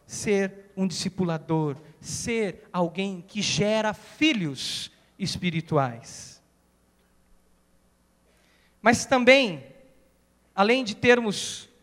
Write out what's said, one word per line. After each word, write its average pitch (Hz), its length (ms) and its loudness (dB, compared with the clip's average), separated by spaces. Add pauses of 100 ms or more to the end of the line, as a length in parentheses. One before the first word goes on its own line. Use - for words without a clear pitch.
ser 196 720 -2
um 190 100 0
discipulador, 165 920 -2 (200)
ser - 720 -6
alguém 180 560 -4
que 214 140 -8
gera 208 540 0
filhos - 960 -2 (280)
espirituais. 156 1200 -4 (2500)
Mas 226 240 4
também, 247 580 4 (920)
além 233 300 2
de 208 100 -8
termos 240 760 0 (120)